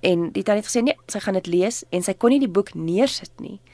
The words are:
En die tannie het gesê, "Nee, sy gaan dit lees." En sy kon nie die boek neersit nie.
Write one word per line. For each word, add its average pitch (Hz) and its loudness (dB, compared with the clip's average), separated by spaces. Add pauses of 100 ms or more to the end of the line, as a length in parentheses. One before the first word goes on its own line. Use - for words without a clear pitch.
En 170 2
die 202 -4
tannie 208 2
het - -8
gesê, 240 0
"Nee, 254 2 (100)
sy 208 -8
gaan 190 -2
dit 185 -2
lees." 180 0
En 180 -2
sy 190 -2
kon 240 4
nie 277 6
die 269 2
boek 190 -2
neersit 175 0 (100)
nie. - -14 (140)